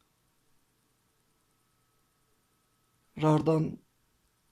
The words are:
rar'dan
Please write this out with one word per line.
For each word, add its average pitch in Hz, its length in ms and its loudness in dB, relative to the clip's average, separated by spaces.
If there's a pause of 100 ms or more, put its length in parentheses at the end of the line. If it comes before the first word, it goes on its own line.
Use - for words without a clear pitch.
(3250)
rar'dan 156 560 0 (760)